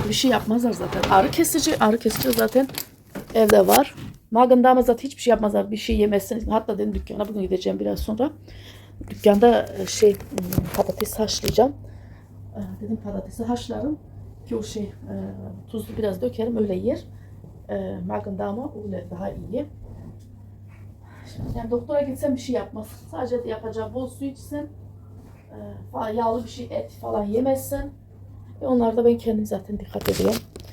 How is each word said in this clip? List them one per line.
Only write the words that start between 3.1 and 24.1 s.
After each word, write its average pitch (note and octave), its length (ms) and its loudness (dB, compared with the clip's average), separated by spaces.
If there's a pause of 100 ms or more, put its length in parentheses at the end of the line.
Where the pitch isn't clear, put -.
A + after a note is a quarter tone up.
evde G#3 340 8
var. A3+ 280 6 (360)
Magen-Darm'a B3+ 500 8
zaten A#3+ 220 2
hiçbir C#4 180 -8
şey A#3+ 100 4
yapmazlar. G#3 400 2
Bir G#3+ 60 -4
şey A3 200 0
yemezsin. G#3 520 2
Hatta A3 280 0
dedim G#3 180 -2
dükkana G3+ 320 -4
bugün G#3 140 -4
gideceğim F#3+ 380 -2
biraz G3+ 200 -2
sonra. A#3+ 320 -2 (800)
Dükkanda, G#3+ 560 6 (120)
e, F#3+ 80 -4
şey, G3+ 280 6
hmm, F#3 520 -2 (100)
patates - 440 -2
haşlayacağım. A3 540 2 (840)
E, F#3+ 260 -10
dedim G#3+ 220 -4
patatesi G3+ 400 -8
haşlarım A#3+ 560 -4 (460)
ki A#3 100 -6
o G#3+ 80 -4
şey, G#3 200 -6
e, - 320 -10 (520)
tuzlu A3 300 -10
biraz G3+ 240 -2
dökerim A#3+ 360 -2
öyle G3+ 180 0
yer. A3 280 -2 (680)
E, G#3 60 -6 (320)
Magen-Darm'a G3+ 640 -6 (120)
öyle F3+ 260 -8
daha F#3+ 200 -8
iyi. F#3 340 -6 (1700)
Şimdi - 220 -6
yani A#3+ 140 -4
doktora A#3+ 300 0
gitsen C#4 340 -2
bir - 40 -6
şey B3 160 -4
yapmaz. G#3+ 320 -6 (240)
Sadece B3 320 -4
de A#3 60 -8
yapacağı A3 440 -8
bol B3+ 140 -6
su C4+ 180 -10